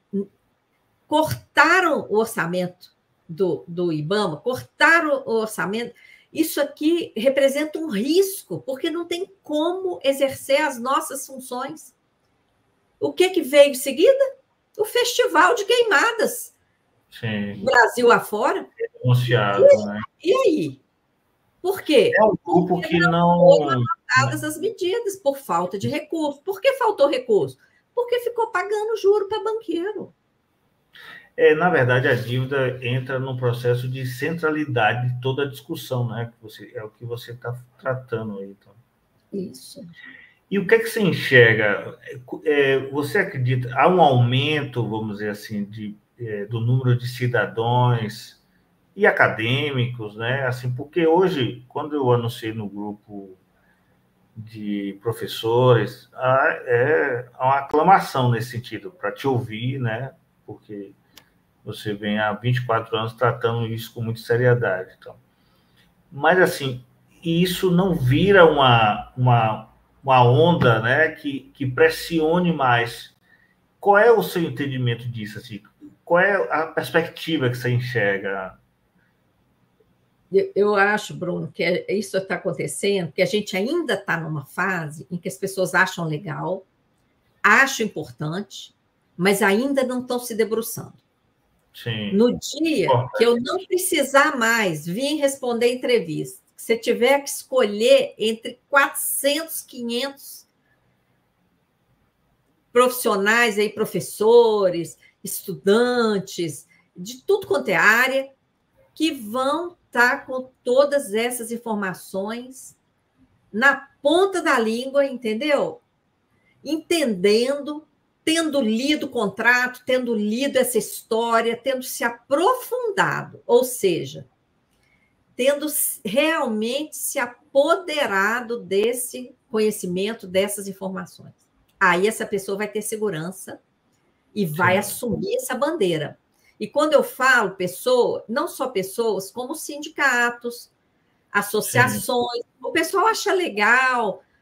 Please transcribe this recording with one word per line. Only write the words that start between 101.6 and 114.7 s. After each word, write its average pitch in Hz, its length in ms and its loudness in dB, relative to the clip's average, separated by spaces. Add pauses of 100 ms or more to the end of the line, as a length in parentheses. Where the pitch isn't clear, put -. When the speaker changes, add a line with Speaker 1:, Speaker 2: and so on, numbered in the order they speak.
Speaker 1:
profissionais 226 840 2
aí, 208 100 2
professores, 208 1300 2 (260)
estudantes, 202 1400 -2 (280)
de 220 260 -16
tudo 403 240 0
quanto 262 240 -2
é 180 60 2
área, 254 560 4 (640)
que 320 160 0
vão 269 680 -4 (140)
tá 247 260 2
com 262 320 -8 (140)
todas 262 500 2
essas 233 380 -4
informações 220 1200 -8 (800)
na 269 340 0 (140)
ponta 359 400 2
da 302 160 2
língua, 254 480 0